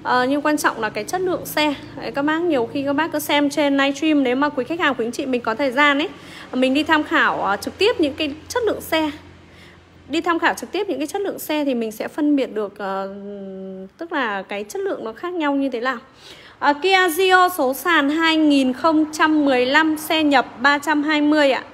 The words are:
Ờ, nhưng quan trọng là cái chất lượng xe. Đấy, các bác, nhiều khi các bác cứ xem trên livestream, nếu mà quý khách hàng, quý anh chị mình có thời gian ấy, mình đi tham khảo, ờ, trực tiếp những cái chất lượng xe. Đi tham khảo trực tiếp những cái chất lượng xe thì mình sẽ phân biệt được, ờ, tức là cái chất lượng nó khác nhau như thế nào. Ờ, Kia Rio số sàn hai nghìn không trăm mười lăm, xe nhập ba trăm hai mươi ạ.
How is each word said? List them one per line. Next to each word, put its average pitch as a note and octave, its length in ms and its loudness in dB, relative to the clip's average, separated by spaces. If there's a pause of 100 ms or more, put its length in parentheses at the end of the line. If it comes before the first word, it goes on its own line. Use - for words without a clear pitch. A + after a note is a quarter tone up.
Ờ, B3 220 2
nhưng C#4+ 160 0
quan D4+ 160 0
trọng D4 220 -2
là A3 100 -2
cái G#3+ 140 -6
chất F4+ 180 -4
lượng E4+ 240 -2
xe. D4+ 280 0 (280)
Đấy, - 100 -8
các C#4 100 -4
bác, D#4 200 0
nhiều C4+ 320 0
khi C#4+ 120 -4
các C#4+ 80 -2
bác D#4+ 180 0
cứ D4+ 80 -2
xem D4 300 2
trên C#4+ 280 2
livestream, C#4 460 2
nếu B3 120 2
mà D4 140 0
quý C#4 140 -4
khách D#4+ 160 -6
hàng, D4 180 0
quý A3+ 80 -2
anh A#3+ 60 -4
chị C#4+ 140 -6
mình B3+ 160 -2
có A3+ 140 -2
thời C#4 160 0
gian C#4+ 280 4
ấy, F4 100 -2 (440)
mình B3+ 200 2
đi D4 100 2
tham D4+ 200 2
khảo, A#3 380 0
ờ, G3 160 0
trực - 200 -10
tiếp A#4 220 2
những C#4+ 140 0
cái C#4+ 200 -4 (140)
chất A#4+ 160 -2
lượng G4 180 0
xe. D#4 300 0 (1000)
Đi D#4 120 -2
tham E4+ 180 0
khảo C4+ 140 2
trực - 180 -10
tiếp G4+ 180 -4
những C4+ 100 -4
cái D4+ 80 -4
chất G4+ 140 -6
lượng F#4+ 180 -4
xe D4+ 260 -2
thì C#4 80 0
mình A3+ 180 -2
sẽ G#3+ 160 -8
phân D4 280 2
biệt A#3+ 180 0
được, G#3 240 -6
ờ, G3 320 -4 (880)
tức E4+ 160 -10
là A3 280 -2
cái G#3 220 -8
chất F#4+ 180 -10
lượng F#4 220 -6
nó A3 100 -8
khác F4 200 -8
nhau D4 220 -2
như C#4 140 -2
thế A#3+ 100 -6
nào. B3 180 -4 (600)
Ờ, C#4+ 220 2
Kia F#4 280 4
Rio F#4 400 4
số C#4 240 0
sàn D4 360 2
hai D#4+ 280 2
nghìn C#4+ 360 4
không D#4 380 2
trăm D#4 340 2
mười B3 200 4
lăm, D#4 320 2
xe D#4 260 0
nhập C4 380 2
ba C#4+ 160 4
trăm D4 260 0
hai D4+ 180 2
mươi D4 300 4
ạ. - 120 -2 (100)